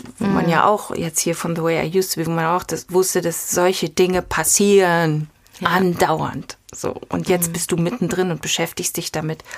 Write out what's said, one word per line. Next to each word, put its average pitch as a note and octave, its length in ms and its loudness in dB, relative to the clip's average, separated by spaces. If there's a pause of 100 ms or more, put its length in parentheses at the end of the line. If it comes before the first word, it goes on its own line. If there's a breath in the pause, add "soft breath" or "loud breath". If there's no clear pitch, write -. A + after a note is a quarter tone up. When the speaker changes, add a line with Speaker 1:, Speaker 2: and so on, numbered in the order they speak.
(180)
Speaker 1:
wo - 80 -2
man F#3+ 200 2
Speaker 2:
Mhm. E3 60 2
Speaker 1:
ja D#3+ 140 4
auch G#3 300 0
jetzt E3 240 -4
hier E3+ 160 -2
von E3+ 200 -4
The E3 60 -4
Way D#3+ 260 0
I F3 120 -2
Used F#3+ 160 -2
to E3+ 40 -4
Be, D#3+ 60 -4
wo E3 60 -2
man E3 160 0
auch E3+ 160 0
das, - 280 -8
wusste, F#3 300 2
dass E3 300 -4
solche F3+ 380 2
Dinge F#3 340 2
passieren, E3+ 1080 4 (300)
Speaker 2:
Ja. E3+ 100 0
Speaker 1:
andauernd. E3 880 0 (160)
So, - 260 -8 (100)
und E3+ 200 -4
jetzt F3 200 0
Speaker 2:
Mhm. E3 40 -6
Speaker 1:
bist E3+ 180 -6
du F3 60 0
mittendrin F3+ 540 -2
und D#3 100 -6
beschäftigst - 560 -4
dich E3 140 -6
damit D#3 320 -6 (140 loud breath)